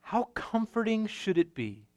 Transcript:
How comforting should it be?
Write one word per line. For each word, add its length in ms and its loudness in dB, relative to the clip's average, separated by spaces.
How 240 -2
comforting 720 0
should 300 -2
it 180 2
be? 320 -8